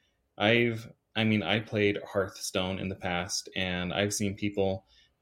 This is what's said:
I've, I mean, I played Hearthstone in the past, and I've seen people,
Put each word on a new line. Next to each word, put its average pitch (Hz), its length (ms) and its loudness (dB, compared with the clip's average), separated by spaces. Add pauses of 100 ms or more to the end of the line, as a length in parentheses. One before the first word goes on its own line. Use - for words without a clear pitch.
(380)
I've, 113 520 2 (240)
I 110 100 2
mean, 107 180 4
I 98 180 2
played 104 420 2
Hearthstone 95 760 -2
in 95 100 -4
the 98 60 -4
past, 90 600 -4
and 90 380 -2
I've 104 220 0
seen 101 220 -2
people, 98 500 -2 (360)